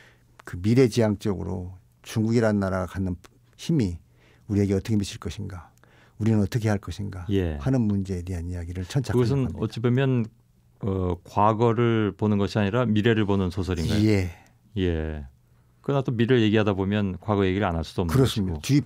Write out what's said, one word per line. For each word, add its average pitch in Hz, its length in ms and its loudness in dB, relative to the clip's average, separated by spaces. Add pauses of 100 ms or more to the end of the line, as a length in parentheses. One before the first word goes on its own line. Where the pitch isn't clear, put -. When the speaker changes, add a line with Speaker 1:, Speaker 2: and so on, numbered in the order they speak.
(440)
Speaker 1:
그 - 160 -12
미래지향적으로 101 1120 2 (300)
중국이라는 110 560 2
나라가 92 280 -2
갖는 90 300 -4 (400)
힘이 107 420 -2 (500)
우리에게 101 260 2
어떻게 107 220 0
미칠 101 240 -4
것인가, 95 500 -12 (480)
우리는 107 220 4
어떻게 107 280 0
할 104 100 2
것인가 95 520 -10
Speaker 2:
예. 90 260 0
Speaker 1:
하는 127 260 0
문제에 98 400 -2
대한 87 260 -8
이야기를 87 380 -8
천착하려고 123 360 0
Speaker 2:
그것은 123 220 0
Speaker 1:
합니다. 107 180 -6
Speaker 2:
어찌 113 180 -6
보면, 123 460 0 (540)
어, 95 340 -2 (100)
과거를 110 920 2
보는 104 220 2
것이 98 200 0
아니라 107 280 2
미래를 107 400 2
보는 98 240 0
소설인가요? 85 540 -2
Speaker 1:
예. 98 260 2 (460)
Speaker 2:
예. 80 500 -2 (540)
그러나 139 220 -2
또 131 100 -4
미래를 117 300 2
얘기하다 107 320 4
보면 98 460 -2
과거 101 260 2
얘기를 95 200 0
안 85 100 -2
할 80 80 -2
수도 - 180 -6
없는 82 120 -2
Speaker 1:
그렇습니다. 95 440 0
Speaker 2:
것이고. 76 40 -12
Speaker 1:
뒤 143 240 2